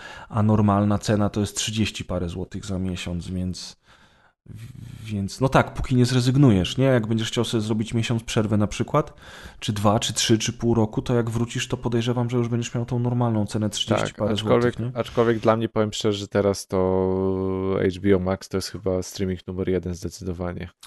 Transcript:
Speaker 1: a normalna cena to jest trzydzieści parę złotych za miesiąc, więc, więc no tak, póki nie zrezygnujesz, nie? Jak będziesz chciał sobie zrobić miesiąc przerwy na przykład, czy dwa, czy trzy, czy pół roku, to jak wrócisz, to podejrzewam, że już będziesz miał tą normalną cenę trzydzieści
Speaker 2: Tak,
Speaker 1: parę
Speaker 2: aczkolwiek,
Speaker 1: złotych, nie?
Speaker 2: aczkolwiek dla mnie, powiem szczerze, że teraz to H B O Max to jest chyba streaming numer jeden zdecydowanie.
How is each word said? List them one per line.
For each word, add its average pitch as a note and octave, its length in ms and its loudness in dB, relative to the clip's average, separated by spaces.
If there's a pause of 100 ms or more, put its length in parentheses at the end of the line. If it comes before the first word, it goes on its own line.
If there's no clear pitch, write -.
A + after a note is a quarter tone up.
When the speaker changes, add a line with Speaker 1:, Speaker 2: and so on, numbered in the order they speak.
(300)
Speaker 1:
a G#2+ 140 0
normalna G#2 540 4
cena G#2 320 2
to A2+ 120 -4
jest G2+ 160 -2
trzydzieści G#2+ 480 -2
parę F2+ 240 -4
złotych F#2+ 360 -10
za F#2+ 140 -4
miesiąc, F2 500 -6
więc, F#2 480 -6 (1300)
więc G2+ 360 -4
no C3+ 80 2
tak, - 240 2
póki - 220 -2
nie B2 100 8
zrezygnujesz, B2 720 4
nie? C3 80 2
Jak B2 220 2
będziesz A2 200 -2
chciał A#2 180 0
sobie A2 160 0
zrobić A2 320 -2
miesiąc A2+ 300 0
przerwy G#2+ 340 0
na G#2 100 2
przykład, - 460 -2 (460)
czy - 140 -4
dwa, G#2 260 4
czy - 140 -4
trzy, - 240 2
czy A2 160 -2
pół A#2 200 0
roku, A2+ 280 2
to B2+ 120 -2
jak A#2+ 160 0
wrócisz, A#2 380 -4
to C3 100 -4
podejrzewam, A#2+ 520 -2
że B2 80 -2
już A#2+ 100 0
będziesz A#2 280 -4
miał A#2 100 -2
tą B2 140 -4
normalną A#2+ 460 0
cenę G#2+ 240 -2
trzydzieści G#2 380 0
Speaker 2:
Tak, - 80 -8
Speaker 1:
parę G#2+ 160 -2
Speaker 2:
aczkolwiek, A#2 440 2
Speaker 1:
złotych, A#2+ 180 -6
nie? B2 60 -8
Speaker 2:
aczkolwiek A#2 400 2
dla A2 180 4
mnie, A2+ 120 -2
powiem G#2+ 240 0
szczerze, G#2 240 0
że G2 100 -8
teraz G2+ 400 0
to F#2+ 1120 0
H F#2 220 0
B G2 120 6
O F2+ 40 4
Max F#2 300 -2
to F#2+ 80 -4
jest F#2 120 -4
chyba F#2 340 -2
streaming F#2 440 -6
numer F#2 220 -4
jeden F2+ 240 0
zdecydowanie. F2+ 760 -8 (180)